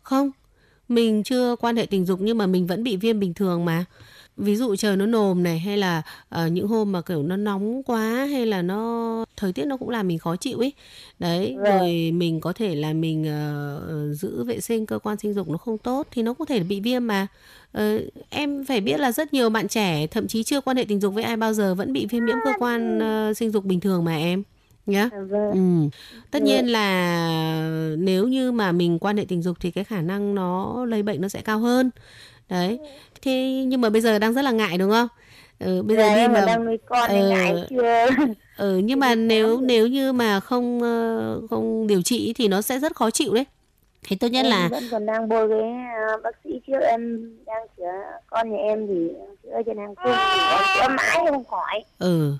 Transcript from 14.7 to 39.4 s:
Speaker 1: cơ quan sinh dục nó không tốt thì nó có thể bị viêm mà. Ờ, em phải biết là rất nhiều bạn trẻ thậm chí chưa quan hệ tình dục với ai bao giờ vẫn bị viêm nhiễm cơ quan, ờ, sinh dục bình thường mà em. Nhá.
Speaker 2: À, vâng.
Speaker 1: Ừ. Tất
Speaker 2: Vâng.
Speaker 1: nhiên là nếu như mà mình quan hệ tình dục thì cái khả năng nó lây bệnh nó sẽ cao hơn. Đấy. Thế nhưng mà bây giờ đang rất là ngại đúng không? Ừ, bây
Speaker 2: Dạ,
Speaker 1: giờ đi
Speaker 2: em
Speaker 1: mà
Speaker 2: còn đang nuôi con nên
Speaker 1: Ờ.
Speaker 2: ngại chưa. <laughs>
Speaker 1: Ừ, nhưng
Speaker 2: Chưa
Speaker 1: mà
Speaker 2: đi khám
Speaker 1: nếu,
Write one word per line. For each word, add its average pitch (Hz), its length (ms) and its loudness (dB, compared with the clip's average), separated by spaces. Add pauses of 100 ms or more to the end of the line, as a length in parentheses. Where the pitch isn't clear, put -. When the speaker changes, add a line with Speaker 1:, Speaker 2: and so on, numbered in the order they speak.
Speaker 1:
cơ 214 140 -6
quan 214 200 -4
sinh 208 140 -4
dục 190 160 -4
nó 156 80 -4
không 240 200 -6
tốt 262 340 -4
thì 240 100 -2
nó 226 120 0
có 302 120 -6
thể 277 140 0
bị 190 200 -2
viêm 240 280 0
mà. 202 200 0 (440)
Ờ, 214 280 0 (300)
em 285 360 -4
phải 247 160 0
biết 269 180 0
là 269 120 2
rất 302 220 -2
nhiều 247 160 4
bạn 220 180 0
trẻ 170 400 0
thậm - 200 -4
chí 226 160 -2
chưa 285 180 0
quan 262 160 0
hệ 254 100 0
tình 208 120 0
dục 196 140 0
với 220 100 -2
ai 226 140 -2
bao 220 160 0
giờ 202 220 2
vẫn 202 180 -2
bị 262 120 0
viêm 233 200 0
nhiễm 226 200 2
cơ 269 140 2
quan, 233 400 0
ờ, 220 340 0
sinh 220 180 -2
dục 202 140 -2
bình 190 140 0
thường 180 260 2
mà 165 120 0
em. 175 260 -2 (420)
Nhá. 202 260 2
Speaker 2:
À, 208 80 -12 (100)
vâng. 208 220 0
Speaker 1:
Ừ. 180 380 4 (420)
Tất 294 80 -2
Speaker 2:
Vâng. 285 40 2
Speaker 1:
nhiên 262 240 4
là 165 1300 0
nếu 185 300 2
như 254 240 0
mà 214 200 0
mình 175 280 2
quan 208 180 0
hệ 202 100 -2
tình 180 140 -2
dục 170 180 -4
thì 175 120 -4
cái 185 120 -6
khả 202 180 -6
năng 202 340 -2
nó 196 500 -4
lây 226 180 -2
bệnh 202 180 -2
nó 190 60 -2
sẽ 202 140 -8
cao 214 180 -2
hơn. 247 300 2 (600)
Đấy. 180 300 -2 (420)
Thế 262 460 0
nhưng 262 140 2
mà 226 80 4
bây 220 120 4
giờ 220 180 4
đang 220 140 2
rất 262 80 2
là 277 100 2
ngại 214 260 0
đúng 196 140 2
không? 233 160 4 (520)
Ừ, 185 240 -2
bây 214 140 2
Speaker 2:
Dạ, 220 60 6
Speaker 1:
giờ 214 120 6
đi 220 60 6
Speaker 2:
em 240 120 6
Speaker 1:
mà 220 60 6
Speaker 2:
còn 196 80 4
đang 233 180 2
nuôi 226 200 -2
con 240 280 2
nên 202 100 4
Speaker 1:
Ờ. 196 60 4
Speaker 2:
ngại 185 240 2 (160)
chưa. 233 400 4
<laughs> 262 240 2 (240)
Speaker 1:
Ừ, 196 200 0
nhưng 220 200 2
Speaker 2:
Chưa 277 40 2
Speaker 1:
mà 247 140 4
Speaker 2:
đi 226 60 2
khám 226 60 2
Speaker 1:
nếu, 220 200 4